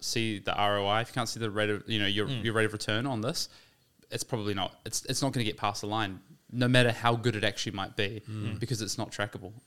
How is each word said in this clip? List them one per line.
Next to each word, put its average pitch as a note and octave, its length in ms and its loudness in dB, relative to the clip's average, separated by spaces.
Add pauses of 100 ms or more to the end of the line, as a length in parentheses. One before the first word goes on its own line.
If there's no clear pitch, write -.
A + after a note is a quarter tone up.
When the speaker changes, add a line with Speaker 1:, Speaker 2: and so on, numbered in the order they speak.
Speaker 1:
see A2+ 400 0
the - 140 -2
R G2+ 240 4
O G2+ 80 2
I, G#2+ 160 4
if A#2 60 -4
you - 60 -12
can't A#2+ 140 0
see - 120 -6
the A2+ 100 -2
rate G#2 200 2
of, G#2 160 0
you A2+ 120 0
know, G2+ 80 2
your, G2+ 200 2
Speaker 2:
Mm. C3+ 180 -2
Speaker 1:
your A2+ 100 2
rate A2 120 4
of G#2 80 0
return G#2+ 320 0
on B2 160 0
this, C#3 260 -2 (640)
it's - 140 -6
probably G#2 300 -2
not, F#2+ 320 -2
it's, - 240 -4
it's C3 100 0
not C3+ 140 0
gonna A#2+ 100 2
get G#2+ 140 -2
past G#2 240 0
the G#2 60 -4
line, G2+ 320 -2 (300)
no B2 180 2
matter B2 240 6
how A#2 240 2
good A2+ 200 0
it G2+ 80 -2
actually G#2 280 0
might G2 240 -6
be, G#2 340 -2
Speaker 3:
Mm. G#2+ 280 -4
Speaker 1:
because A#2 220 -4
it's G2+ 160 -4
not G#2+ 160 -6
trackable, G2+ 400 -4 (140)